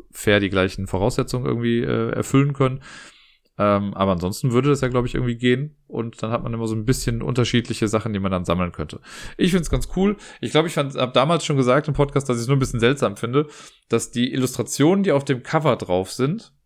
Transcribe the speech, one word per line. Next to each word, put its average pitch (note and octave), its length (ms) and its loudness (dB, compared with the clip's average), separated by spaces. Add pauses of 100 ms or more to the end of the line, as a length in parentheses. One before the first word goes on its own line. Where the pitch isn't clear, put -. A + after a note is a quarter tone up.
fair G#2 300 2
die G2 100 0
gleichen F#2+ 380 0
Voraussetzungen B2 580 -2
irgendwie, A#2 360 0
äh, A2+ 300 -2
erfüllen C3+ 420 2
können. C3+ 280 0 (760)
Ähm, G2+ 360 2
aber G2 160 2
ansonsten F#2 400 -2
würde B2+ 180 2
das C3 120 2
ja, B2+ 60 0
glaub B2 200 0
ich, - 80 -6
irgendwie B2 200 -2
gehen. B2 400 0 (120)
Und A2+ 340 -8
dann A2 80 -4
hat A#2 140 -4
man A#2 100 -6
immer A2+ 140 -4
so A2 80 -2
ein A2 100 -4
bisschen A#2+ 380 0
unterschiedliche A#2+ 640 0
Sachen, G#2+ 260 -2
die G2 60 -2
man F#2+ 120 -2
dann F2+ 140 -2
sammeln F2 260 0
könnte. - 280 -10 (360)
Ich F#3 140 2
find's E3+ 220 0
ganz B2+ 240 -2
cool. G3 200 2 (260)
Ich A#2 100 -6
glaub, D#3+ 160 4
ich D#3+ 60 -8
fand, C#3 200 -2
hab B2+ 200 -2
damals D3 300 4
schon D3 140 0
gesagt C3 300 4
im C#3 80 -2
Podcast, C#3 340 0
dass A#2+ 80 0
ich's A#2 80 -6
nur C#3 100 2
ein C3+ 40 4
bisschen B2+ 200 -2
seltsam A#2 380 2
finde, C3+ 300 0 (420)
dass A2+ 220 -2
die A#2+ 200 -2
Illustrationen, C3+ 720 2
die F#3+ 100 2
auf C#3 140 2
dem B2+ 160 -2
Cover D3+ 340 0
drauf F2+ 360 -2
sind D3+ 420 -2 (120)